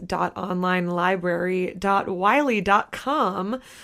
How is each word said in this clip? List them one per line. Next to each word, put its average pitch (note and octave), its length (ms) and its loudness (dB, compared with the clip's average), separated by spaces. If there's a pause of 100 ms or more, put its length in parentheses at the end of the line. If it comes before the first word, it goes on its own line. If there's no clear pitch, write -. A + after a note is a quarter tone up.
dot F3 300 -2
online F3+ 520 0
library F3+ 880 0
dot G3 320 0
wiley G#3+ 520 2
dot G3+ 300 2
com. A3+ 680 -2 (240)